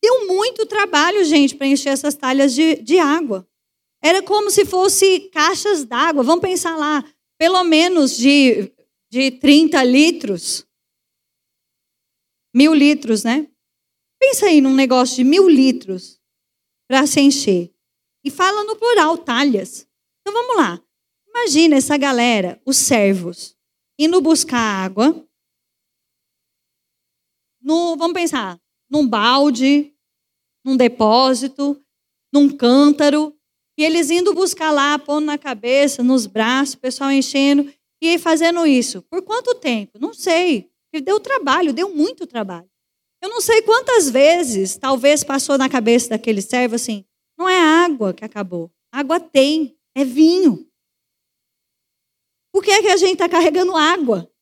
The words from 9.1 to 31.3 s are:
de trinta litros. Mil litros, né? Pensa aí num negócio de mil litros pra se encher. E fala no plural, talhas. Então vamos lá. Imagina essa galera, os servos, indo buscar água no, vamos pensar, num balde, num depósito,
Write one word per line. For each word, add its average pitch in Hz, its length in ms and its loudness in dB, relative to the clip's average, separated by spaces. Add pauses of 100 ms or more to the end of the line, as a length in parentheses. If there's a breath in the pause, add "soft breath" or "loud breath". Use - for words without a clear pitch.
de 262 200 -2
trinta 294 520 4
litros. 254 840 0 (1900)
Mil 294 180 6
litros, 285 500 2
né? 269 240 -2 (720)
Pensa 508 280 2
aí 311 140 6
num 262 120 2
negócio 254 420 2
de 254 80 0
mil 349 240 4
litros 262 720 0 (680)
pra 262 180 0
se 285 160 0
encher. 202 520 0 (500)
E 277 60 -8
fala 392 340 -2
no 427 120 -6
plural, 427 420 0
talhas. 240 720 -4 (340)
Então 403 120 -10
vamos 480 240 -4
lá. 185 240 -2 (480)
Imagina 339 480 0
essa 294 200 -2
galera, 240 680 -2
os 262 100 -2
servos, 196 800 -2 (420)
indo 330 220 2
buscar 285 400 0
água 202 680 -2 (2250)
no, 330 360 -2
vamos 339 160 -4
pensar, 254 460 -6 (300)
num 285 180 0
balde, 262 840 0 (720)
num 262 100 -2
depósito, 254 1040 0 (520)